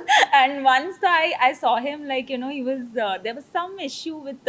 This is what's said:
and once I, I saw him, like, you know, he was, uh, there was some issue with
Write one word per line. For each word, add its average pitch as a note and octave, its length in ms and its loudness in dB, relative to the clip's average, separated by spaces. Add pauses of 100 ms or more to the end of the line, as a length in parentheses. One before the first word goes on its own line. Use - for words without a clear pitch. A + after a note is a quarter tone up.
(420)
and C#4 200 2
once C4+ 420 2
I, E4 460 2
I - 20 0
saw A#3+ 300 0
him, C#4+ 220 -6
like, C4 260 -6
you B3+ 100 -4
know, B3+ 160 -6
he B3+ 120 -6
was, C4+ 120 -4
uh, A3 420 -4
there A3+ 160 -8
was C#4 60 -16
some F#4 360 -6
issue D#4 460 -10
with C4+ 120 -10 (120)